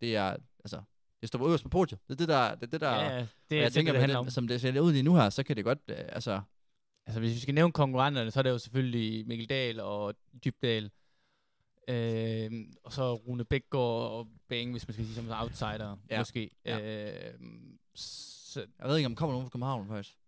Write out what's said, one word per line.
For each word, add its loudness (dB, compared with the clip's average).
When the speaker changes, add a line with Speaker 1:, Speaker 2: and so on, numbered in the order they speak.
Speaker 1:
Det 0
er, 2
altså, -10
det -8
står -2
øverst 4
på -12
podiet. 2
Det -6
er -12
det, 0
der, 4
det -10
er -8
det, -4
der 0
Speaker 2:
Ja, 0
ja. -2
Det -4
Speaker 1:
og -
jeg 2
Speaker 2:
er 4
det, 2
Speaker 1:
tænker, 4
Speaker 2:
det 4
Speaker 1:
med 6
Speaker 2:
handler 4
Speaker 1:
den, -2
Speaker 2:
om. -6
Speaker 1:
som 0
det 0
ser 2
ud 8
lige 4
nu 8
her, 10
så -2
kan -2
det -2
godt, 2
øh, -6
altså -2
Speaker 2:
Altså, -4
hvis 2
vi -4
skal -2
nævne 6
konkurrenterne, 2
så 0
er 4
det 4
jo 2
selvfølgelig 0
Mikkel -6
Dahl -2
og -4
Dybdahl. 0
Øhm, -2
og -16
så 0
Rune -4
Bækgaard 0
og -10
Bang, -4
hvis -8
man -6
skal -4
sige -8
som -8
outsider, -6
Speaker 1:
Ja. -2
Speaker 2:
måske. -4
Speaker 1:
Ja. -6
Speaker 2:
Øhm, -20
så -12
Speaker 1:
Jeg -8
ved 2
ikke, 2
om -2
der -8
kommer -2
nogen -4
fra -14
København, -4
faktisk. -10